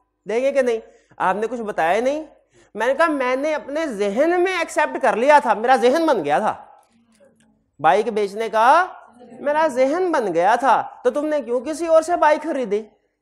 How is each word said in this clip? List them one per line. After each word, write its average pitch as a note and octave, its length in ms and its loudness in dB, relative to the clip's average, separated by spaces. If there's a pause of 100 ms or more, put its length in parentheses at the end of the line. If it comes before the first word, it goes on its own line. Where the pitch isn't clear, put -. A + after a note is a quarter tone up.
(280)
देंगे B3+ 240 0
कि C4+ 120 2
नहीं, A3+ 180 -2 (380)
आपने F#3+ 280 0
कुछ A#3+ 120 -6
बताया A3 420 0
नहीं।" D4 240 -2 (500)
मैंने A3+ 180 0
कहा, E4 140 2
"मैंने C4+ 460 -2
अपने D4 340 -6
जहन B3 540 0
में F4+ 200 0
एक्सेप्ट D#4 360 -4
कर G#3+ 180 2
लिया C#4 240 6
था, A#3+ 160 0
मेरा A#3+ 220 2
जहन B3+ 280 2
बन A#3+ 180 0
गया C#3+ 160 0
था, - 440 -6 (1000)
बाइक G3 280 2
बेचने G#3 400 -4
का C4+ 500 2 (420)
मेरा D4+ 260 0
जहन D4 440 0
बन C4+ 220 -2
गया F3 240 2
था, G#3+ 460 0
तो B3 60 2
तुमने D4 320 -2
क्यों A#3+ 200 -4
किसी D#4 260 -6
और D#4+ 160 4
से F4 120 -2
बाइक D#4 260 2
खरीदी?" A3 460 -4 (340)